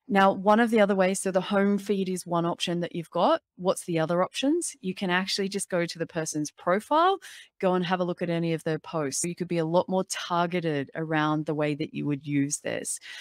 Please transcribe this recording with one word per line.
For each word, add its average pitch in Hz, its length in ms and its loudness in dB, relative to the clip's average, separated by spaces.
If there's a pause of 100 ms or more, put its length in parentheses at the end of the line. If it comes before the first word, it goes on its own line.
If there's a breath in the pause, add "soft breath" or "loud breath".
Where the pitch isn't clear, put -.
Now, 196 220 6
one 208 300 4
of 233 100 2
the 226 80 4
other 202 160 4
ways, 190 240 2
so 196 120 -2
the 185 100 2
home 202 360 2
feed 202 300 -2
is 185 180 -6
one 170 200 0
option 175 340 -2
that 170 160 -4
you've 170 140 -6
got. 233 320 2 (160)
What's 185 260 0
the 165 160 0
other 170 240 2
options? 302 560 -2
You 185 160 -6
can 196 140 -2
actually 190 400 0
just 196 200 -6
go 175 160 0
to 165 140 -8
the 160 80 -4
person's 156 420 -4
profile, 302 720 0 (400 loud breath)
go 185 140 2
and 180 120 2
have 180 140 0
a 180 60 0
look 175 160 -4
at 175 80 -2
any 170 240 0
of 156 100 -4
their 156 160 -2
posts. 147 420 -4
So 175 60 -2
you 175 80 -6
could 175 140 -6
be 170 80 0
a 160 80 2
lot 170 240 2
more 185 160 0
targeted 165 880 -2
around 156 500 0
the 160 80 -2
way 151 220 0
that 151 180 -6
you 147 120 -4
would 147 200 -4
use 143 340 0
this. - 420 -6 (200 loud breath)